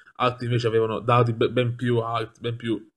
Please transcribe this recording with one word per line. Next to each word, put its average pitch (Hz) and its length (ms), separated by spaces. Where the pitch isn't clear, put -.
altri 120 300
invece 117 200
avevano 110 320
dati 120 340
be-, 117 180
ben 120 260
più 120 240
alti, 113 400
ben 117 160
più, 113 400